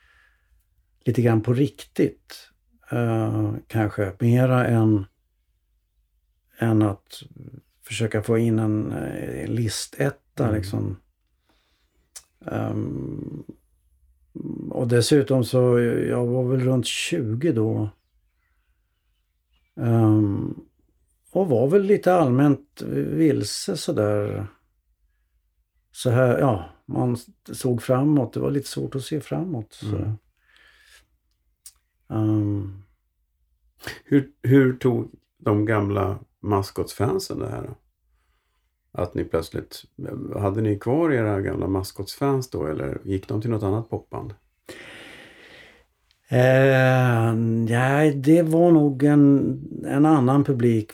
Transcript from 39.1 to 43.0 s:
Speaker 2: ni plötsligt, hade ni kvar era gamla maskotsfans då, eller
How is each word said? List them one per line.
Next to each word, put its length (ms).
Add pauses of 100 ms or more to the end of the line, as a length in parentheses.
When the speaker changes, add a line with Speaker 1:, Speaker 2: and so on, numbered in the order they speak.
Speaker 2:
ni 100
plötsligt, 600 (520)
hade 260
ni 180
kvar 320
era 300
gamla 260
maskotsfans 840
då, 160
eller 380